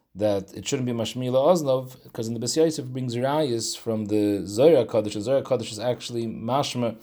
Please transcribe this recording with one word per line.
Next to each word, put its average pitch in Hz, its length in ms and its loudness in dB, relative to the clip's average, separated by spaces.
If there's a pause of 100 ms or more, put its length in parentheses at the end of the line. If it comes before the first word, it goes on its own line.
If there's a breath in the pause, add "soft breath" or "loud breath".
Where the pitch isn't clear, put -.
(160 soft breath)
that 98 380 0
it 92 140 -12
shouldn't 127 180 -2
be 123 60 -2
mashmila 123 400 -4
oznav, 131 800 2
'cause 113 160 -4
in 117 60 -4
the 117 60 -6
Beis 120 160 -4
Yosef 156 280 2
brings 127 320 -6
rayas 127 600 0
from 110 280 -2
the 101 420 2
Zohar 123 380 6
Kadosh, 107 320 -2
and 104 80 -4
Zohar 131 180 2
Kadosh 113 300 -2
is 104 80 -10
actually 120 460 -4
mashma 120 760 -2